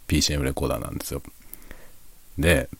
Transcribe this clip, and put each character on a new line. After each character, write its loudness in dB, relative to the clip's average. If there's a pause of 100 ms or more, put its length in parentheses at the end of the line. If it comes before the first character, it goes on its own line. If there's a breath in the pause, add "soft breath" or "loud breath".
ピ 4
ー 6
シ 2
ー 2
エ 2
ム 2
レ 0
コ 0
ー 0
ダ 0
ー -6
な -8
ん -8
で -6
す -6
よ。 -4 (1160 loud breath)
で、 6 (100)